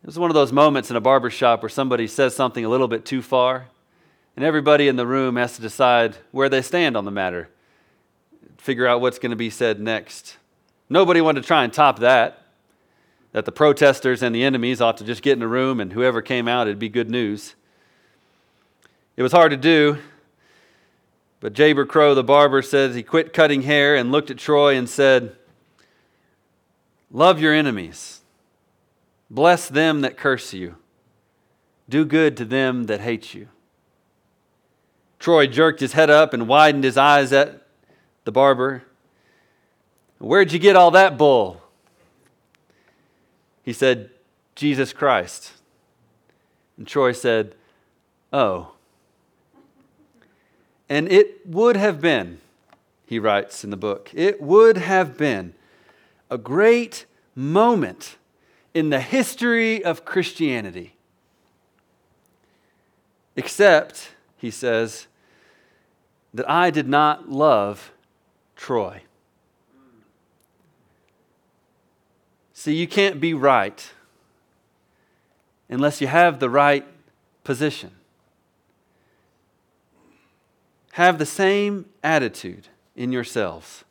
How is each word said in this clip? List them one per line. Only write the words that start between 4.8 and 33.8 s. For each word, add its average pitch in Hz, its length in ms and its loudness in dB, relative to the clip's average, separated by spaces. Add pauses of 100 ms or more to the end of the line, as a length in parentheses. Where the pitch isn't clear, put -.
in 131 80 0
the 120 120 -4
room 131 300 -2
has 120 180 -4
to 113 80 -18
decide 117 540 0 (120)
where 135 200 -2
they 131 120 0
stand 156 340 -4
on 101 100 -6
the 101 60 -10
matter, 90 380 -8 (1080)
figure 127 260 -4
out 120 160 2
what's 123 160 -2
gonna 117 180 -6
be 113 140 -6
said 110 300 -4
next. 107 580 -10 (540)
Nobody 170 300 2
wanted 156 200 0
to - 60 -16
try 151 160 2
and 117 100 -6
top 143 260 2
that, 120 440 2 (880)
that 110 140 -6
the - 60 -8
protesters 139 680 2
and 120 140 -2
the 120 80 -2
enemies 127 360 -2
ought 117 180 0
to 107 60 -18
just 110 200 -10
get 135 140 2
in 120 40 -8
a 113 60 -6
room 127 320 -2
and 92 120 -8
whoever 117 300 -2
came 120 260 -6
out, 120 200 -2
it'd 101 100 -6
be 113 100 -8
good 113 220 -4
news. 107 460 -6 (1600)
It 127 60 -6
was 127 100 0
hard 165 200 6
to 143 60 -4
do, 147 420 2 (1400)
but 104 140 -12
Jayber 143 340 2
Crow, 147 280 4
the 131 80 2
barber, 139 400 4
says 135 320 0
he 120 80 -10
quit 160 280 -2
cutting 147 300 2
hair 143 340 2
and 123 160 -2
looked 147 200 -2
at 123 80 -16
Troy 147 360 2
and 123 140 -4
said, 131 460 2 (1800)
"Love 160 280 4
your 156 140 2
enemies. 120 680 -4 (1080)
Bless 165 400 2
them 151 320 0
that 135 160 -6
curse 131 340 -4
you. 87 260 -14 (1120)
Do 151 180 0
good 151 320 2
to 120 80 -8
them 127 400 -2
that 104 160 -6
hate 113 340 -8
you." 101 140 -20 (1700)